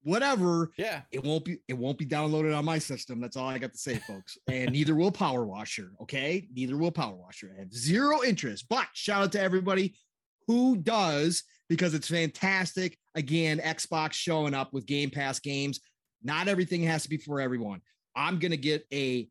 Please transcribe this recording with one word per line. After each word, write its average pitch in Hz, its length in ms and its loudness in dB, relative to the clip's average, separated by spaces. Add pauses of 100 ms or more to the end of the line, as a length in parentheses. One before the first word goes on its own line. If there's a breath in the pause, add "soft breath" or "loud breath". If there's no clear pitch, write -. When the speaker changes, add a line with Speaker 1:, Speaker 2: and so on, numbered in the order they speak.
Speaker 1:
whatever. 180 720 4
Speaker 2:
Yeah. 175 240 -4 (100)
Speaker 1:
It 135 120 -4
won't 151 200 2
be, 175 140 -6 (100)
it - 60 -4
won't 127 240 -2
be 151 80 -4
downloaded 151 520 2
on 147 80 0
my 160 140 2
system. 123 400 -6
That's 120 160 -8
all 131 140 -4
I 131 80 -4
got 123 160 -6
to - 40 -16
say, 131 180 -4 (120)
folks. 98 360 -14
Speaker 2:
<laughs> - 40 -6
Speaker 1:
And 127 240 -2
neither 151 240 2
will 180 160 4
Power 127 340 0
Washer, 101 460 -10 (100)
okay? 147 520 -4
Neither 127 240 -4
will 165 140 2
Power 120 240 -4
Washer. 90 400 -20
I 95 40 -16
have 95 140 -14
zero 240 500 4
interest, 147 460 0
but 240 240 0
shout 202 280 0
out 196 120 2
to 202 80 0
everybody 190 540 2 (520 soft breath)
who 247 300 6
does, 170 680 2 (240 soft breath)
because 165 280 2
it's 143 120 -4
fantastic. 180 880 0 (200)
Again, 156 440 2
Xbox 156 540 -2
showing 156 400 0
up 135 200 -2
with 127 120 -4
Game 143 240 0
Pass 135 300 -4
games. 139 400 -4 (420 soft breath)
Not 156 260 -2
everything 180 360 2
has 160 200 2
to 139 60 -10
be 156 80 -2
for 143 240 -4
everyone. 117 400 -4 (340)
I'm 165 220 0
gonna 165 200 0
get 151 360 -2
a 127 380 -2